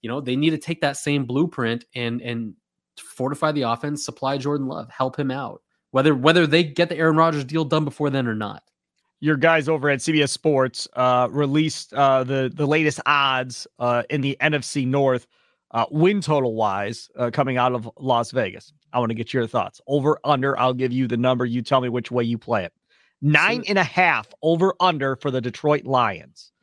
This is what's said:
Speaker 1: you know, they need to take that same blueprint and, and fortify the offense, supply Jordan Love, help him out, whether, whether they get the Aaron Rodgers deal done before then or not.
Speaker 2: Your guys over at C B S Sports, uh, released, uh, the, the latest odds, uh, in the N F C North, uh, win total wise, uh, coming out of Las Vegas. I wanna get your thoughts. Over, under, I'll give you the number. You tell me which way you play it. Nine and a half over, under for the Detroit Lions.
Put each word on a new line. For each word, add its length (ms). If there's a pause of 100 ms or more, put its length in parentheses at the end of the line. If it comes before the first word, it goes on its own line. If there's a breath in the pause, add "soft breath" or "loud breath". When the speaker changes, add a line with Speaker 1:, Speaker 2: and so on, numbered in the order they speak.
Speaker 1:
you 80
know, 120
they 160
need 140
to 60
take 220
that 160
same 300
blueprint 580 (100)
and, 280
and 320 (440)
fortify 540
the 120
offense, 420
supply 320
Jordan 300
Love, 220
help 300
him 100
out, 320 (300)
whether, 240
whether 320
they 160
get 240
the 100
Aaron 200
Rodgers 260
deal 220
done 180
before 260
then 180
or 80
not. 280 (560)
Speaker 2:
Your 160
guys 320
over 220
at 120
C 120
B 80
S 100
Sports, 640
uh, 380
released, 640
uh, 300
the, 300
the 120
latest 400
odds, 640 (100)
uh, 320
in 120
the 180
N 140
F 100
C 220
North, 420 (440)
uh, 180
win 320
total 320
wise, 640
uh, 140
coming 260
out 160
of 240
Las 340
Vegas. 400 (200)
I 80
wanna 160
get 180
your 140
thoughts. 400
Over, 360
under, 360
I'll 160
give 160
you 160
the 100
number. 280
You 180
tell 180
me 80
which 220
way 140
you 120
play 280
it. 80 (500)
Nine 440
and 120
a 40
half 480 (120)
over, 360
under 360
for 160
the 100
Detroit 440
Lions. 680 (120)